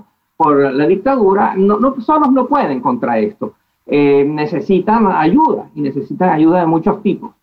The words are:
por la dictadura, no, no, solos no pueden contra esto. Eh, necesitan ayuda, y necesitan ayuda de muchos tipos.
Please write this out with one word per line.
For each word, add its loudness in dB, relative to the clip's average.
por 2
la 0
dictadura, 0
no, 2
no, -2
solos 0
no 2
pueden -2
contra -2
esto. -6
Eh, 2
necesitan 0
ayuda, 0
y -8
necesitan -4
ayuda 2
de 0
muchos -2
tipos. -4